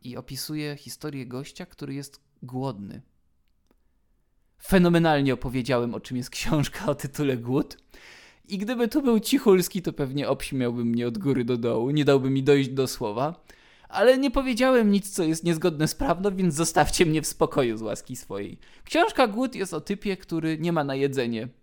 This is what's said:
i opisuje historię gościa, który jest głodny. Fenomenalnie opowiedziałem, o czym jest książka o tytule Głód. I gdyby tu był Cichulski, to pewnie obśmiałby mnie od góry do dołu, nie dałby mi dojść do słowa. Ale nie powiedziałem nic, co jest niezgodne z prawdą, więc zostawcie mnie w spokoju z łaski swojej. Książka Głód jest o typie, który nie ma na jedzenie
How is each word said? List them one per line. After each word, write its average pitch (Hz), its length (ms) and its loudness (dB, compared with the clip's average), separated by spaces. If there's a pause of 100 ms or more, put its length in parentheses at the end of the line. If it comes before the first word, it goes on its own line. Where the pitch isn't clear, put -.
i 123 140 -14
opisuje 147 600 -10
historię 139 500 -12
gościa, 135 400 -12
który 139 280 -12
jest - 360 -14 (120)
głodny. 123 600 -8 (1600)
Fenomenalnie 165 720 4
opowiedziałem, 120 600 -2
o 113 60 -8
czym - 160 -10
jest 123 140 -8
książka - 560 -2
o 147 80 0
tytule 139 420 -4
Głód. 120 400 -2 (720)
I 190 100 -6
gdyby 233 300 -2
tu 285 140 0
był 233 180 4
Cichulski, 196 600 4
to - 100 -4
pewnie 135 360 -4
obśmiałby 123 560 -2
mnie 117 240 0
od 117 100 -4
góry 127 260 0
do 123 120 0
dołu, 117 340 0
nie 147 140 2
dałby 135 260 4
mi 135 120 0
dojść 139 280 4
do 135 160 -2
słowa. 123 580 -6 (440)
Ale 247 300 6
nie 269 120 2
powiedziałem 254 600 4
nic, 202 200 2
co 185 140 -2
jest 160 200 -2
niezgodne 160 440 0
z - 60 -6
prawdą, 185 420 -2
więc 185 180 2
zostawcie 170 520 2
mnie 156 160 2
w 156 40 -4
spokoju 131 500 0
z 110 60 -8
łaski 110 340 -8
swojej. 101 420 -10 (260)
Książka 330 420 2
Głód 240 280 -2
jest 180 200 -6
o 156 60 -4
typie, 196 360 -6
który 160 420 -4
nie 170 140 -2
ma 156 120 2
na 139 100 -4
jedzenie 131 540 -2 (140)